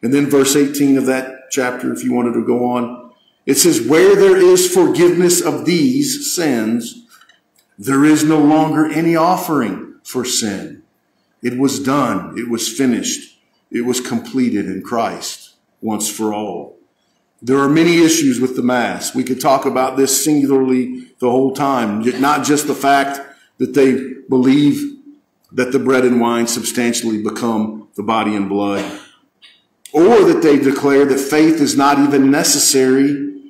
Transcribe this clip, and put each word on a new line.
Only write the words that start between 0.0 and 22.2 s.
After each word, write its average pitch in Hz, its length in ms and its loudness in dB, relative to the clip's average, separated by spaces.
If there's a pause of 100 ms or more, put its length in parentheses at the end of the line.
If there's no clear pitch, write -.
And 120 120 -2
then 143 160 0
verse 139 260 2
eighteen 139 420 2
of 123 80 0
that 131 440 -6
chapter, 127 440 -4
if 110 100 -10
you 123 100 -2
wanted 120 200 -2
to 113 120 -2
go 123 200 0
on, 123 460 -6 (340)
it 139 100 0
says, 156 260 2
"Where 165 340 4
there 196 220 6
is 180 360 4
forgiveness 175 680 2
of 143 240 -4
these 143 680 -2
sins, 117 720 -4 (760)
there 135 240 0
is 151 220 4
no 156 140 2
longer 151 460 2
any 165 300 0
offering 156 760 -2 (100)
for 127 220 -6
sin." - 560 -8 (600)
It 120 160 -6
was 131 220 -2
done. 117 580 -4
It 120 120 -8
was 113 180 -4
finished. - 680 -4 (340)
It 120 160 -6
was 123 140 -4
completed 117 680 -4
in 92 160 -8
Christ - 760 -8 (260)
once 107 280 -6
for 107 240 -6
all. 101 440 -10 (640)
There 131 180 0
are 139 100 2
many 165 280 4
issues 160 420 2
with 127 160 -2
the 127 80 -4
Mass. 117 500 -2
We 127 120 -4
could 127 160 -6
talk 139 240 0
about 131 320 -2
this 135 260 0
singularly 131 880 0 (100)
the 127 100 0
whole 131 240 0
time, 120 480 -2 (200)